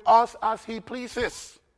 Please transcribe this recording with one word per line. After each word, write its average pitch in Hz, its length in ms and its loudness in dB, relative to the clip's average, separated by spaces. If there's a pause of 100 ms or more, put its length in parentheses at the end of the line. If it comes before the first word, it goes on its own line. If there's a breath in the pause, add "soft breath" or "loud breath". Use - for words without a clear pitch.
us 226 360 4
as 220 240 -6
he 226 140 -8
pleases. 240 800 -10 (180)